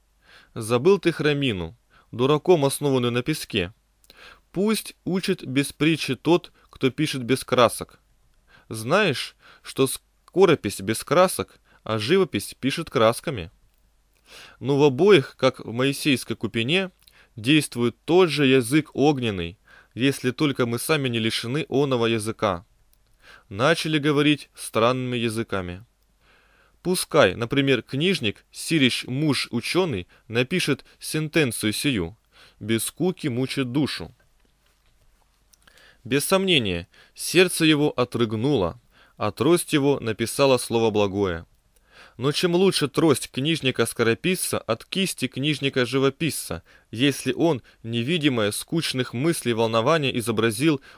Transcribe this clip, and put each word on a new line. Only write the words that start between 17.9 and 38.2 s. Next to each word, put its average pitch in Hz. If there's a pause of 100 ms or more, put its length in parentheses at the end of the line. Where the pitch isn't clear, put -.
тот 175
же 143
язык 131
огненный, 113 (360)
если 127
только 131
мы 117
сами 143
не 117
лишены 117
оного 131
языка. 107 (840)
Начали 156
говорить 147
странными 123
языками. 104 (1000)
Пускай, 143
например, 131
книжник, 139
сирич -
муж 135
ученый, 120 (200)
напишет 131 (140)
сентенцию 151
сию. 98 (420)
Без 110
скуки 175
мучит 127
душу. 123 (1900)
Без 131
сомнения, 139 (260)
сердце 170
его 151
отрыгнуло, 113 (380)